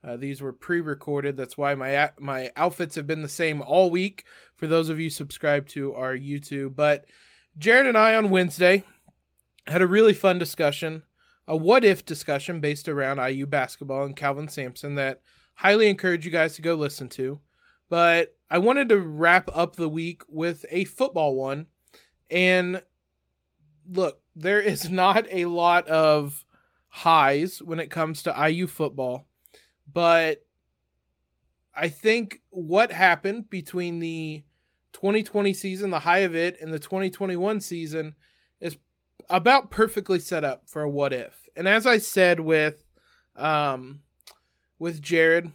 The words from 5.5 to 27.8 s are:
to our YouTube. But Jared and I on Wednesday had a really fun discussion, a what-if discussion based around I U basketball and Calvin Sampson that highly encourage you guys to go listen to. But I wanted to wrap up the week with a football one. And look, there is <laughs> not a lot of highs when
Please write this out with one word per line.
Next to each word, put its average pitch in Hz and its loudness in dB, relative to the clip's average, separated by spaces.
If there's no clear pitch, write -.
to 139 -8
our 131 -6
YouTube. 139 -8
But 147 0
Jared 240 6
and 233 4
I 220 6
on 214 2
Wednesday 185 4
had 170 2
a 185 4
really 208 6
fun 185 2
discussion, 160 -4
a 160 -2
what-if 196 4
discussion 151 -6
based 147 -4
around 139 -4
I 127 -2
U 135 -4
basketball 139 -4
and 139 -10
Calvin 143 -4
Sampson 143 -10
that 135 -6
highly 214 4
encourage 185 0
you 175 -10
guys 160 0
to 160 -18
go 165 0
listen 143 -6
to. 135 -8
But 170 2
I 165 0
wanted 247 2
to 208 6
wrap 170 2
up 170 -2
the 165 -4
week 165 -6
with 160 -6
a 180 -2
football 170 -2
one. 135 -6
And 180 2
look, 180 -2
there 185 2
is 202 -2
<laughs> - -6
not 190 4
a 180 -2
lot 175 2
of 151 2
highs 156 2
when 165 -8